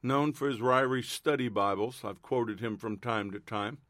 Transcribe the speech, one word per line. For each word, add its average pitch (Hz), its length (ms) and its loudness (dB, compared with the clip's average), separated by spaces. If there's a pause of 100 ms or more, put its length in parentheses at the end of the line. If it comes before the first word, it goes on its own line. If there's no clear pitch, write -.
known 143 320 2
for 139 160 0
his 123 100 -2
Ryrie 127 440 4
Study 131 440 0
Bibles. 101 560 0
I've 101 200 -10
quoted 113 360 0
him 110 160 -4
from 107 220 -6
time 107 340 -2
to 101 80 -8
time. 110 380 -6 (120)